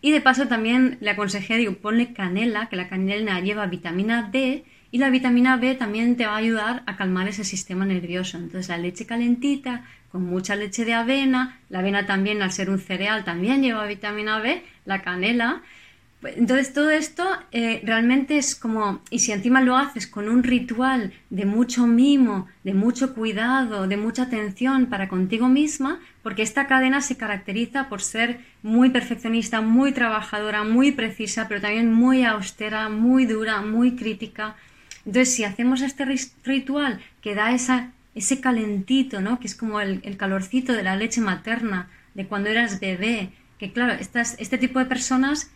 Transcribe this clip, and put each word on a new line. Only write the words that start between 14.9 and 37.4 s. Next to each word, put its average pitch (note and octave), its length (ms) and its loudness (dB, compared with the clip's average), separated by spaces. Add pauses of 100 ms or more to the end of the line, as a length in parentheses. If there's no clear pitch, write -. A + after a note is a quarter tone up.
canela. A#3 600 0 (760)
Entonces B3+ 360 2
todo D4 180 2
esto, D#4 320 0 (300)
eh, A3+ 320 -2
realmente B3 540 4
es B3+ 160 -2
como, A3 560 -2
y A#3+ 80 -4
si - 140 0
encima A#3+ 280 4
lo B3+ 160 4
haces C4+ 300 -2
con G#3 220 -8
un A#3+ 140 4
ritual B3 720 0 (160)
de G3 160 -4
mucho A#3+ 420 2
mimo, A#3 600 4 (160)
de F#3+ 100 -4
mucho B3 420 2
cuidado, A3 720 0
de G3+ 100 0
mucha A3+ 240 -2
atención B3 640 0
para G3 220 -4
contigo F#3 400 0
misma, D4 500 2 (240)
porque G#3+ 200 -4
esta C4+ 240 0
cadena C4 360 2
se C4+ 160 -6
caracteriza A3+ 720 -6
por G3 100 -8
ser A#3 400 -4 (220)
muy A#3 260 6
perfeccionista, A#3 720 -2
muy B3 320 6
trabajadora, G#3+ 720 -2
muy B3 280 4
precisa, A3 540 -4
pero G#3 140 -4
también A3 320 2
muy B3+ 320 6
austera, G#3+ 640 -2
muy A#3+ 380 4
dura, A3 340 -2
muy A#3 360 2
crítica. G#3+ 580 -8 (500)
Entonces, B3 300 2
si A3 100 -2
hacemos B3 380 0
este C4+ 240 -4
ris-, C4 360 -4
ritual C4+ 580 -2 (200)
que G#3 140 -6
da G#3+ 180 2